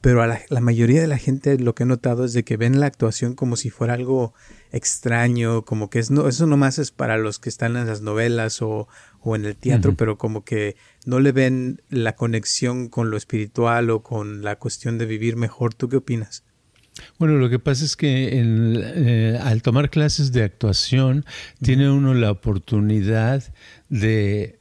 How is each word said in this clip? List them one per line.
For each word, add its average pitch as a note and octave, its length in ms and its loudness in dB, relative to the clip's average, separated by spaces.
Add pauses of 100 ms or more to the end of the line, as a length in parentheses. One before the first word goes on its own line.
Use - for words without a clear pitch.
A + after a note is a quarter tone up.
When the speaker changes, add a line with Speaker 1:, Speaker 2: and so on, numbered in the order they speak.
Speaker 1:
pero B2 220 4
a A2+ 40 2
la, A#2 220 -2
la C3 120 0
mayoría A#2 400 4
de E3 60 2
la C#3+ 120 0
gente C3+ 400 0
lo A#2+ 160 0
que - 80 -4
he B2 40 0
notado B2 380 0
es A#2+ 80 -4
de A#2+ 100 0
que A2+ 140 -4
ven B2 240 2
la D3 60 2
actuación A#2+ 480 -2
como B2 220 -2
si A#2+ 120 -6
fuera A#2+ 260 -2
algo B2 380 -2 (400)
extraño, A#2 920 0
como G#2+ 260 -6
que - 80 -2
es, A2+ 120 -2
no, C#3+ 160 2
eso C#3 200 0
nomás C#3 320 2
es C#3+ 120 -4
para A2+ 280 -2
los A2 200 -4
que - 120 -8
están A#2 260 -4
en A#2+ 100 -4
las A2 140 -6
novelas A2 640 -2
o, G#2+ 260 -4 (320)
o A2+ 160 -2
en G#2 80 -4
el G#2 120 -8
teatro, A2+ 340 2
Speaker 2:
Ujú. F#2 60 0
Speaker 1:
pero A2 200 -2
como A2 280 -6
que G#2 300 -4 (300)
no B2+ 160 0
le C#3 120 4
ven C3 580 0
la A2+ 260 -2
conexión A#2+ 720 -4
con A#2 220 -4
lo G#2+ 60 -4
espiritual A#2 760 -2
o A2 120 0
con G#2 400 -8
la G#2 140 -6
cuestión - 400 -6
de A2+ 100 -4
vivir A2 300 -2
mejor. A#2 380 -4
¿Tú B2+ 140 -6
qué C3+ 100 0
opinas? A#2 460 -6 (720)
Speaker 2:
Bueno, D#3 180 2
lo B2+ 140 4
que B2 80 0
pasa C3+ 260 -2
es C#3+ 120 -4
que C3 420 0
en, A2+ 440 2
eh, A#2 600 2
al A2+ 180 2
tomar C#3 300 2
clases D3 420 0
de A#2+ 120 2
actuación, B2+ 720 0
Speaker 1:
Ujú. - 460 -10
Speaker 2:
tiene C3+ 260 4
uno C#3 240 4
la A2+ 160 2
oportunidad G#2+ 1120 0 (480)
de G#2 720 0